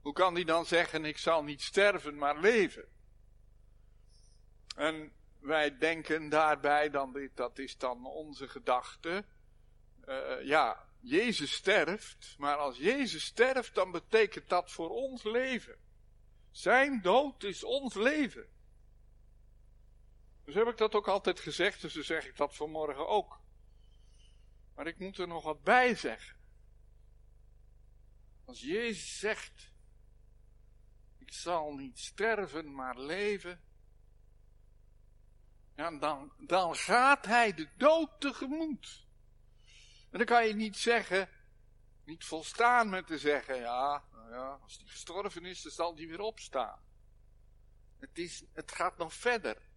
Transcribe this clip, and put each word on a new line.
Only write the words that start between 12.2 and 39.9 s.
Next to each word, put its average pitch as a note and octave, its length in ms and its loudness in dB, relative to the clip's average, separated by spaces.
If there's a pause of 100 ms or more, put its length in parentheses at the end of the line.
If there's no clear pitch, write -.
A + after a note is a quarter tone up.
maar C#3+ 180 0
als C#3+ 200 -2
Jezus F#3+ 480 0
sterft, B3+ 500 2
dan G3+ 160 0
betekent G3+ 580 0
dat F3+ 240 0
voor E3+ 180 -6
ons C4 320 -6
leven. A#3 560 -4 (720)
Zijn B3+ 520 4
dood B3 400 4
is G3 220 -8
ons C4 300 -2
leven. C#4 540 0 (2000)
Dus C#3+ 100 -14
heb A3 120 6
ik A#3 100 -2
dat A3 180 2
ook G#3 140 2
altijd F#3+ 320 2
gezegd, F3 400 -2
dus D#3+ 140 -10
dan D#3 80 -8
zeg D#3 240 -4
ik C3 100 -18
dat D3 180 0
vanmorgen D3+ 540 -4
ook. - 320 0 (1300)
Maar C#3+ 120 -8
ik E3 120 -8
moet F#3+ 200 -10
er F3+ 100 -6
nog E3 160 -8
wat D#3 180 -6
bij B3 320 6
zeggen. - 420 -6 (2000)
Als B2 160 -16
Jezus F#3+ 580 -4
zegt, - 540 -6 (1500)
"Ik - 140 -20
zal D#3+ 400 -4
niet C3+ 260 -12
sterven, E3 760 -4
maar B2+ 240 -8
leven", F3 640 -6 (2250)
ja, D#3+ 140 -2
dan, D3 480 -4
dan E3+ 380 2
gaat B3+ 480 6
hij A3 300 4
de D#3 220 -8
dood D#4 440 4
tegemoet. C#4+ 840 -6 (1040)